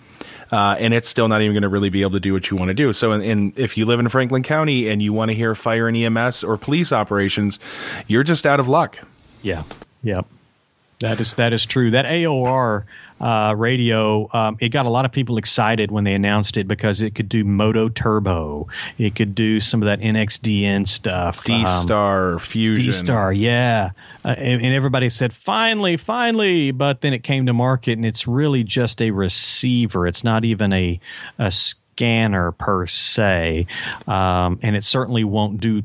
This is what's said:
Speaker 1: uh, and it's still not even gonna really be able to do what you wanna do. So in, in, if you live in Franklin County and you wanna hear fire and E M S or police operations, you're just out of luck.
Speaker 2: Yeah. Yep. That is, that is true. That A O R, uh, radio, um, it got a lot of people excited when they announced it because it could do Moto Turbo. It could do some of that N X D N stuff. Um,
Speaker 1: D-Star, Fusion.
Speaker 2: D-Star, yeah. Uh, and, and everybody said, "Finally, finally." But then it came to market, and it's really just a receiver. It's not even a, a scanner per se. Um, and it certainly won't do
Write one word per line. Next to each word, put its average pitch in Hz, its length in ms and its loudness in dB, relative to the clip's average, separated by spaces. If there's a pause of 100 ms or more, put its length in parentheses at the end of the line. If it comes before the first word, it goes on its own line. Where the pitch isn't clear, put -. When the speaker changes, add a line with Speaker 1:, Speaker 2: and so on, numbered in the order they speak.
(520)
Speaker 1:
uh, 101 280 2
and 113 160 2
it's 117 120 0
still 117 200 2
not 107 160 2
even 104 100 2
gonna 101 160 2
really 101 220 0
be 98 100 0
able 95 120 0
to 98 60 0
do 95 140 0
what 95 160 -4
you 98 80 -2
wanna 92 160 -2
do. 131 200 2
So 113 180 2
in, 107 100 0
in, 104 360 0
if 127 200 -2
you 110 80 2
live 120 140 2
in 120 100 0
Franklin 127 320 2
County 143 480 0
and 104 140 0
you 104 100 2
wanna 110 200 0
hear 113 200 0
fire 113 340 0
and 117 80 0
E 117 80 0
M 113 140 0
S 120 260 -2
or 107 140 0
police 151 340 -2
operations, 101 680 0 (480)
you're 117 160 4
just 156 240 0
out 143 120 4
of 127 80 0
luck. 147 300 2 (460)
Speaker 2:
Yeah. 85 200 -4 (420)
Yep. 98 200 -2 (760)
That 113 220 -2
is, - 140 -4
that 117 180 2
is 113 120 2
true. 120 260 2
That 131 140 4
A 165 200 0
O 139 180 0
R, 123 420 0 (360)
uh, 107 340 2
radio, 110 800 2
um, 110 260 0
it 120 100 0
got 135 160 0
a 123 40 0
lot 127 160 2
of 120 80 -4
people 123 240 -2
excited 110 540 0
when 104 120 0
they 98 100 2
announced 101 440 0
it 98 100 -2
because 104 340 -2
it 107 140 -4
could 104 140 -4
do 110 160 0
Moto 107 420 2
Turbo. 92 800 -2 (300)
It 107 180 -2
could 104 180 0
do 110 280 0
some 110 200 0
of 104 40 2
that 101 160 0
N 110 160 0
X 107 220 -2
D 104 260 0
N 101 200 0
stuff. 90 520 -2 (120)
Um, 113 120 2
Speaker 1:
D-Star, 92 800 2
Fusion. 110 460 0
Speaker 2:
D-Star, 104 460 0
yeah. 113 600 0 (340)
Uh, - 120 -2
and, 123 240 0
and 127 120 2
everybody 131 360 0
said, 120 240 -2
"Finally, 214 640 0
finally." 214 760 0
But 135 280 0
then 143 140 0
it 120 100 -4
came 135 220 0
to 123 80 2
market, 123 400 0
and 113 120 -2
it's 113 220 -2
really 135 380 0
just 117 360 -2
a 113 100 0
receiver. 98 920 0
It's 87 180 -2
not 113 200 2
even 104 300 0
a, 87 260 0 (400)
a 107 100 0
scanner 110 1000 0
per 92 360 -2
se. 87 800 0 (380)
Um, 90 560 0
and 104 140 0
it 101 80 -2
certainly 120 400 0
won't 107 380 0
do 110 240 0